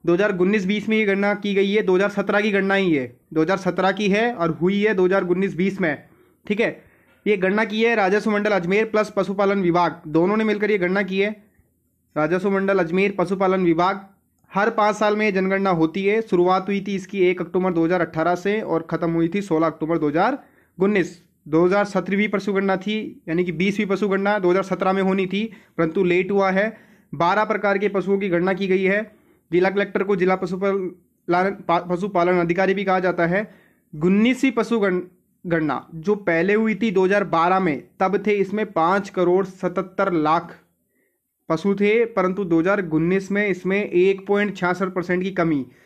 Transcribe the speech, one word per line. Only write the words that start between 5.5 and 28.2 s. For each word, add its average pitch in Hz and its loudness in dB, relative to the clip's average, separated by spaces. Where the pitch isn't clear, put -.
बीस 190 -2
में, 151 -4
ठीक 208 -2
है। 196 -2
ये 208 2
गणना 196 0
की 214 -2
है 233 2
राजस्व 208 0
मंडल 208 0
अजमेर 196 0
प्लस 214 -2
पशुपालन 196 0
विभाग, 170 0
दोनों 175 2
ने 220 0
मिलकर 208 0
ये 214 2
गणना 185 0
की 190 -4
है। 214 -2
राजस्व 180 0
मंडल 196 0
अजमेर, 190 0
पशुपालन 185 0
विभाग, 175 2
हर 208 2
पाँच 214 2
साल 208 2
में 214 0
ये 214 2
जनगणना 190 0
होती 165 0
है। 214 2
शुरुआत 185 2
हुई 202 -2
थी 202 -6
इसकी 190 -4
एक 180 2
अक्टूबर 185 -2
दो 165 2
हज़ार 175 0
अठारह 165 0
से 202 -2
और 160 -4
ख़त्म 165 -2
हुई 165 0
थी 202 0
सोलह 165 0
अक्टूबर 160 -4
दो 151 0
हज़ार 196 0
उन्नीस। 190 0
दो 160 4
हज़ार 202 2
सत्रहवीं 196 -2
पशु 202 -2
गणना 190 0
थी, 214 -6
यानी 170 0
कि 180 -2
बीसवीं 202 -2
पशु 196 -2
गणना 196 0
दो 180 2
हज़ार 185 2
सत्रह 190 -2
में 196 0
होनी 190 0
थी, 208 -4
परंतु 170 0
लेट 185 2
हुआ 196 2
है। 214 -2
बारह 180 2
प्रकार 202 0
के 202 0
पशुओं 196 0
की 196 -4